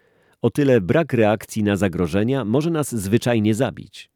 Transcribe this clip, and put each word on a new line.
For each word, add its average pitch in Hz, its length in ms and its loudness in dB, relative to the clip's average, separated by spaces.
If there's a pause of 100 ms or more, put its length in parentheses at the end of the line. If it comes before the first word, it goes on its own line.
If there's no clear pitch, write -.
(420)
o 117 80 2
tyle 131 300 4
brak 131 320 0
reakcji 110 500 0
na 101 140 2
zagrożenia 98 680 -2
może 143 260 0
nas 156 240 -4
zwyczajnie 110 600 0
zabić. - 600 -8